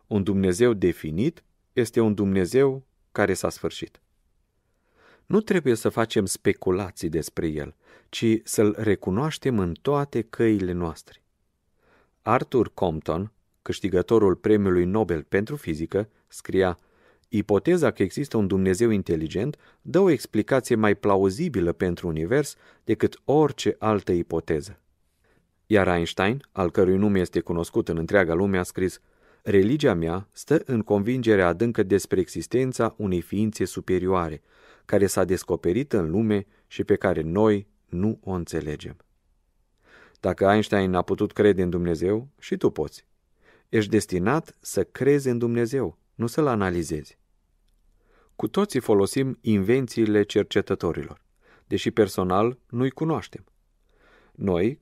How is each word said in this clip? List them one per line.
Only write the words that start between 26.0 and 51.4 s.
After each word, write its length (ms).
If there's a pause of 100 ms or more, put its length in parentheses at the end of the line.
al 200
cărui 260
nume 220
este 200
cunoscut 500
în 80
întreaga 360
lume, 240
a 60
scris: 360 (440)
"Religia 500
mea 380
stă 340
în 160
convingerea 640
adâncă 360
despre 360
existența 800
unei 240
ființe 440
superioare, 760 (440)
care 220
s-a 160
descoperit 720
în 180
lume 340 (220)
și 160
pe 120
care 260
noi 460 (180)
nu 380
o 80
înțelegem." 640 (1200)
Dacă 260
Einstein 480
a 80
putut 300
crede 300
în 80
Dumnezeu, 600 (100)
și 180
tu 120
poți. 360 (640)
Ești 200
destinat 720
să 240
crezi 460
în 80
Dumnezeu, 600 (180)
nu 120
să-L 200
analizezi. 720 (1160)
Cu 120
toții 320
folosim 600
invențiile 840
cercetătorilor, 960 (460)